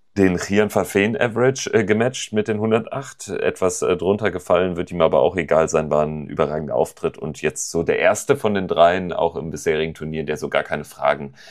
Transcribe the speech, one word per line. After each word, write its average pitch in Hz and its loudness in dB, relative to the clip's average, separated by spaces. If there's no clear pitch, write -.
den 92 4
Gian 101 0
Verfeen 101 0
Average, 120 0
äh, 113 4
gematcht 110 0
mit 107 0
den 107 -2
hundertacht. 113 -2
Etwas, - -2
äh, 90 2
drunter 98 0
gefallen, 90 0
wird 82 -6
ihm 87 -4
aber 78 6
auch 87 2
egal 80 2
sein, 78 0
war 76 2
ein 76 -4
überragender 76 -2
Auftritt - -2
und 78 -8
jetzt - -6
so 82 -2
der - 0
erste 101 2
von 104 -2
den 95 -2
dreien, 87 2
auch - -2
im 78 -6
bisherigen 80 -2
Turnier, 78 -6
der 76 -4
so 76 -8
gar 73 0
keine 76 -6
Fragen, 71 -2